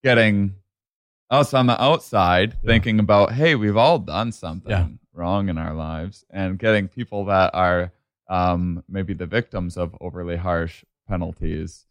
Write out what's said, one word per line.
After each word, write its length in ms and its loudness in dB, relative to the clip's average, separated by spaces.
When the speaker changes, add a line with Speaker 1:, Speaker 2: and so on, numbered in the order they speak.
Speaker 1:
getting 520 2
us 240 2
on 140 4
the 140 2
outside 800 2
Speaker 2:
Yeah. 60 -4
Speaker 1:
thinking 320 2
about, 340 4
"Hey, 220 2
we've 220 0
all 220 4
done 320 -4
something 400 -12
Speaker 2:
Yeah. 160 2
Speaker 1:
wrong 360 -2
in 80 -4
our 160 -6
lives," 560 -10
and 300 -6
getting 280 2
people 380 -8
that 300 2
are, 360 0
um, 580 -2
maybe 260 -6
the 120 -8
victims 520 -6
of 220 -6
overly 380 -8
harsh 460 -4
penalties 840 -6